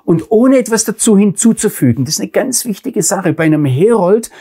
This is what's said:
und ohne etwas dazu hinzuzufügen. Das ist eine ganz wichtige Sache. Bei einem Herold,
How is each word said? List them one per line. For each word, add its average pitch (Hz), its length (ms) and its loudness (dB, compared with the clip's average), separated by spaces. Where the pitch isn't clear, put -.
und - 280 0
ohne 254 260 4
etwas 220 260 -2
dazu 208 340 0
hinzuzufügen. 202 840 0
Das 135 120 -6
ist - 40 -6
eine - 100 -8
ganz - 360 -4
wichtige 208 360 -6
Sache. 185 300 -2
Bei 160 140 -2
einem 156 180 2
Herold, 190 760 2